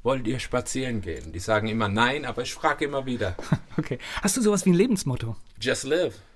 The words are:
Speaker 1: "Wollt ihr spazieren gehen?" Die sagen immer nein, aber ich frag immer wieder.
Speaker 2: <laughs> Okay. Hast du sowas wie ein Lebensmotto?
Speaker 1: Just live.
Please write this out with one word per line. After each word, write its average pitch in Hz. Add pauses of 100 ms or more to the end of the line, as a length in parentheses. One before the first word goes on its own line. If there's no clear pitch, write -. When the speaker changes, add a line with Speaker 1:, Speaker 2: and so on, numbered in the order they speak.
Speaker 1:
"Wollt 127
ihr 127
spazieren 123
gehen?" 82
Die 87
sagen 107
immer 110
nein, 120
aber 123
ich 123
frag 147
immer 139
wieder. 107
Speaker 2:
<laughs> - (320)
Okay. - (240)
Hast 196
du -
sowas 208
wie 190
ein 180
Lebensmotto? 143 (240)
Speaker 1:
Just -
live. 151 (200)